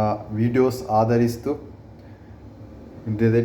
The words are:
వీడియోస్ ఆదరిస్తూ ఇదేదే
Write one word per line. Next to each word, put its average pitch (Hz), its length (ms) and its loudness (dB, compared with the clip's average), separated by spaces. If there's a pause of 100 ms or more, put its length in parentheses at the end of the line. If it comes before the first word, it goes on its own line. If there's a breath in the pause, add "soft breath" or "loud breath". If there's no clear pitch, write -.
(380)
వీడియోస్ 123 400 2 (180)
ఆదరిస్తూ 117 540 2 (1600 loud breath)
ఇదేదే 113 340 2